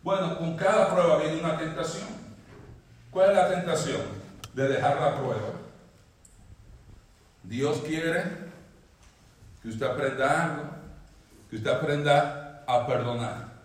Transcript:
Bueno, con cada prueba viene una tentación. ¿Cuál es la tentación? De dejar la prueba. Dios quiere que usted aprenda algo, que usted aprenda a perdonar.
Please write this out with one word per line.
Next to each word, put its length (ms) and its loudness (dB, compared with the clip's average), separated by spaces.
Bueno, 340 0
con 200 -4
cada 360 4
prueba 260 6
viene 200 0
una 180 0
tentación. 520 -6
¿Cuál 180 6
es 60 6
la 140 6
tentación? 500 -2
De 140 0
dejar 340 2
la 160 2
prueba. 360 -4
Dios 420 -2
quiere 380 -2
que 60 -10
usted 180 -4
aprenda 580 0
algo, 200 -4
que 60 -10
usted 140 -4
aprenda 960 0
a 180 2
perdonar. 600 -4